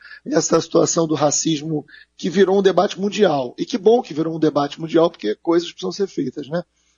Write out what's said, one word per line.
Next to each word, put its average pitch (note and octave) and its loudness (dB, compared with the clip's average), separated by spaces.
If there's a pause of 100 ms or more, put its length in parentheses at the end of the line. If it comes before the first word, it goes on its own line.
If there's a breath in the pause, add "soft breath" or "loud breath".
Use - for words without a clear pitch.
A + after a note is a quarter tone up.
(260 loud breath)
essa E3 2
situação E3 0
do D#3 -2
racismo D3 -2 (320 loud breath)
que - -6
virou F#3 4
um G3+ 2
debate F3+ 2
mundial. F3+ 0
E - -8
que B3+ -6
bom A3 4
que - -10
virou D#3+ -4
um E3 -8
debate D3 0
mundial, E3 2
porque G#3 -6
coisas E3+ -2
precisam F3+ -10
ser G3 -4
feitas, C#3 -8
né? F3 -4 (340)